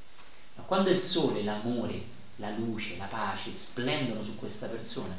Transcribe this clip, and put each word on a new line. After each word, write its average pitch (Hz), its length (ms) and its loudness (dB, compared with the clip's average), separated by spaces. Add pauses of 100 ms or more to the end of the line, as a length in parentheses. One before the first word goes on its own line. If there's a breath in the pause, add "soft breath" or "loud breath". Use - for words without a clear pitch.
(560 loud breath)
Ma - 80 -6
quando 190 260 6
il - 120 6
sole, 107 420 4
l'amore, 107 580 0 (360)
la 107 140 -4
luce, 107 460 -2
la 95 80 -4
pace 101 480 -2
splendono 123 720 0
su 107 140 -6
questa 107 300 -4
persona 104 520 -4